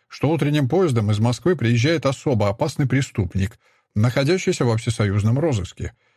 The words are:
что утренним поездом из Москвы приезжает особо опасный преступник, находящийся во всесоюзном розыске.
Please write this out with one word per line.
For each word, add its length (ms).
что 220
утренним 380
поездом 440
из 80
Москвы 360
приезжает 500
особо 440
опасный 380
преступник, 720
находящийся 720
во 120
всесоюзном 640
розыске. 540